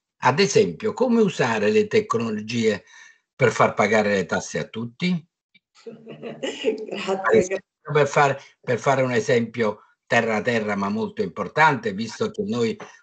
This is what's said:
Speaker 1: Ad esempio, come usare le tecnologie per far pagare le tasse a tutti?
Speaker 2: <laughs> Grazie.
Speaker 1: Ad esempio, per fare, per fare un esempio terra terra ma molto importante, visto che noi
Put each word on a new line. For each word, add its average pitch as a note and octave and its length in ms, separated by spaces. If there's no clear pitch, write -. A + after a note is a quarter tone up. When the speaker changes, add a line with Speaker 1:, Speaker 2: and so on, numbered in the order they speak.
Speaker 1:
Ad B2+ 200
esempio, G#2+ 540
come A#3 280
usare A#2 500
le G#2+ 180
tecnologie A2 960
per A#2+ 160
far A2+ 240
pagare G#2 400
le F#2 120
tasse F2 340
a D2+ 80
tutti? D3+ 580
Speaker 2:
<laughs> - 20
Grazie. - 1300
Speaker 1:
Ad F#3+ 220
esempio, F#3 580
per D3 140
fare, C#3 340
per A#2+ 180
fare C3+ 240
un B2+ 100
esempio A#2 680
terra A2+ 360
terra G#2 340
ma G2 120
molto G#2+ 340
importante, A2 680
visto G#2+ 380
che - 140
noi A2+ 340